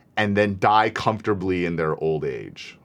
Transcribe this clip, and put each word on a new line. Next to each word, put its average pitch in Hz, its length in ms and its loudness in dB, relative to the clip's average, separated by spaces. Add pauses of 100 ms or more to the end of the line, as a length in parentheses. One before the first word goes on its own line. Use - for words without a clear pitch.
(160)
and 104 200 0
then 104 240 2
die 110 300 4
comfortably 95 760 -2
in 85 100 -2
their 78 220 0
old 78 280 -2
age, 55 600 -10